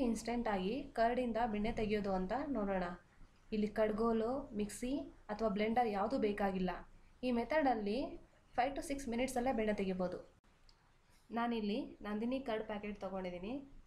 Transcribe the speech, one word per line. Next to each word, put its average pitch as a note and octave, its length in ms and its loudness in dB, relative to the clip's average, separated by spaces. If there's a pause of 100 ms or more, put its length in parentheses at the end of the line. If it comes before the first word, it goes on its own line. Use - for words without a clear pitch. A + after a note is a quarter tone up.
instant A3+ 460 0
ಆಗಿ F#3+ 200 0 (240)
ಕರ್ಡಿಂದ A#3 420 2 (140)
ಬೆಣ್ಣೆ G#3 240 0
ತೆಗೆಯೋದು G#3 400 0
ಅಂತ F#3 160 0 (220)
ನೋಡೋಣ. G3 300 2 (680)
ಇಲ್ಲಿ G#3 220 2
ಕಡ್ಗೋಲು, A3 540 2 (280)
mixi G#3 320 -4 (420)
ಅಥವಾ A3 240 0
blender A3+ 400 4
ಯಾವುದು G#3+ 280 2
ಬೇಕಾಗಿಲ್ಲ. F#3+ 460 2 (560)
ಈ B3+ 100 4
ಮೆಥಡಲ್ಲಿ A#3 580 2 (640)
five C4 220 2
to D4+ 100 -6
six C#4 240 -2
ಮಿನಿಟ್ಸಲ್ಲೇ B3+ 460 0
ಬೆಣ್ಣೆ G#3+ 220 2
ತೆಗಿಬೋದು. F#3 380 -2 (1200)
ನಾನಿಲ್ಲಿ A#3 420 0 (280)
ನಂದಿನಿ A#3 320 0 (100)
curd G#3+ 220 -2
packet G#3 340 -6
ತೊಗೊಂಡಿದ್ದೀನಿ, F#3 480 -6 (340)